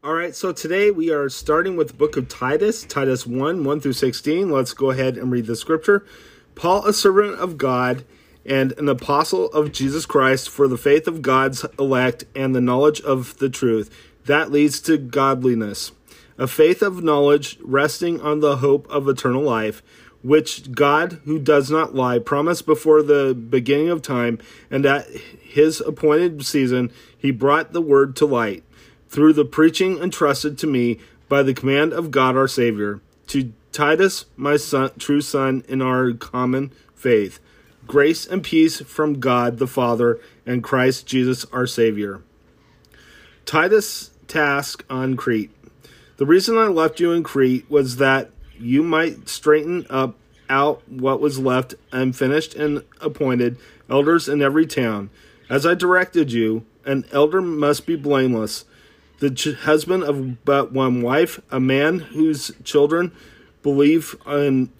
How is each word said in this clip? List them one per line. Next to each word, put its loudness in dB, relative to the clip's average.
All -6
right, -4
so -6
today 0
we 0
are 0
starting 0
with 0
the -18
book 0
of -6
Titus, -2
Titus -2
one, -4
one -2
through -2
sixteen. -2
Let's -2
go 0
ahead -2
and -4
read -2
the -4
scripture. 0
"Paul, 0
a 2
servant 2
of -6
God -2
and 0
an -6
apostle 0
of 0
Jesus -4
Christ, 0
for 2
the -2
faith 2
of -8
God's 0
elect 0
and -2
the 2
knowledge 2
of -4
the -2
truth -2
that 0
leads 2
to 2
godliness, -2
a -4
faith 4
of -2
knowledge 2
resting -2
on -2
the 2
hope 0
of -2
eternal -2
life, -4
which 0
God, 0
who -4
does 2
not -2
lie, 0
promised -2
before 4
the 2
beginning 0
of -2
time, -2
and -2
at 2
his 0
appointed 0
season 0
he -2
brought 0
the -2
word 4
to 4
light, -2
through 6
the 4
preaching 2
entrusted -2
to -4
me 0
by 2
the 2
command 0
of -6
God 2
our 2
Savior. -2
To -4
Titus, 0
my 0
son, 0
true 0
son -2
in -4
our 0
common -4
faith, 0
grace 0
and -6
peace 2
from -4
God 0
the -2
Father 0
and -4
Christ 0
Jesus -2
our -4
Savior." -2
Titus' 0
task -4
on -4
Crete. -4
"The -2
reason 4
I 4
left 0
you 2
in 0
Crete 0
was 2
that 2
you 0
might -2
straighten 0
up -2
out 2
what -2
was 0
left -2
unfinished -2
and -4
appointed -2
elders 2
in 0
every 2
town. -4
As 0
I 4
directed 0
you, 0
an -4
elder 2
must -2
be -2
blameless, -2
the 0
ch-, -6
husband 0
of -4
but 0
one 0
wife, 0
a -4
man 2
whose -2
children 2
believe 2
in 0